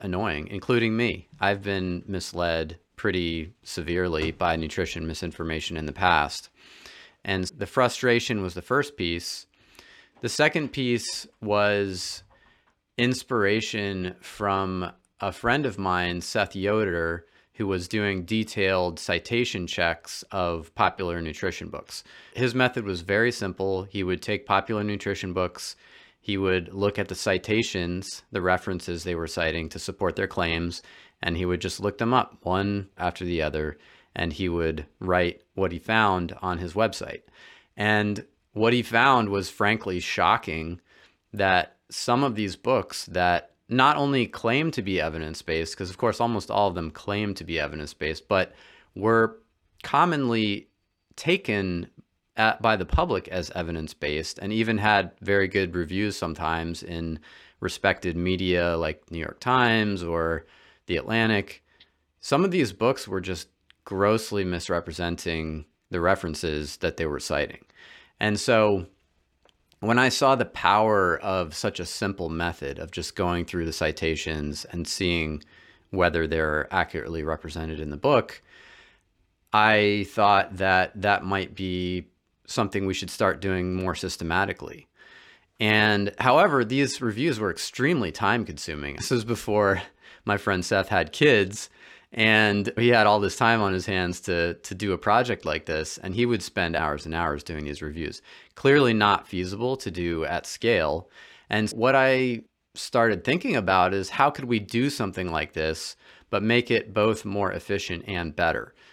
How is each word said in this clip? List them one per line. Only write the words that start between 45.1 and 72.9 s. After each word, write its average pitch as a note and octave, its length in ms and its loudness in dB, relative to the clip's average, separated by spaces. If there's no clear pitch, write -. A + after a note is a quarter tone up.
'cause F#2 140 -8
of F2+ 80 -16
course A2+ 240 0
almost A#2 280 -2
all G#2 200 2
of F2 60 -6
them E2 140 -4
claim G2+ 440 -4
to F2 100 -12
be E2 160 -4
evidence-based, D2+ 680 -6
but F#2+ 240 2
were A2+ 460 2
commonly B2 840 2
taken G2 720 0
at, A2 260 2
by A2 140 4
the F2+ 100 -2
public G2+ 420 0
as F2+ 240 -6
evidence-based, D#2 880 -6
and G2+ 120 -6
even A2 280 0
had G2+ 320 4
very G2 260 2
good F#2 280 0
reviews F2+ 420 -2
sometimes E2 640 -4
in E2 380 -6
respected F2+ 580 -2
media F2 580 2
like D#2 360 -4
New E2 80 -6
York - 200 -8
Times A2+ 600 2
or E2 460 -2
The E2 100 0
Atlantic. A2 640 0
Some D3 220 2
of G3 60 2
these D3+ 240 0
books A#2+ 340 0
were F#2+ 140 -4
just F2+ 280 -8
grossly G#2 580 2
misrepresenting E2+ 1200 -4
the F2 100 -2
references E2 760 0
that E2+ 200 -2
they E2+ 80 -2
were D2 140 -4
citing. C#2+ 440 -4
And G#2 200 0
so G#2+ 480 4
when A#2 200 4
I B2+ 100 6
saw C3+ 240 4
the C3+ 100 2
power G2 760 4
of F#2 340 -2
such - 260 -4
a - 60 -8
simple G2 440 -4
method D#2+ 500 -4
of E2 100 -10
just - 260 -8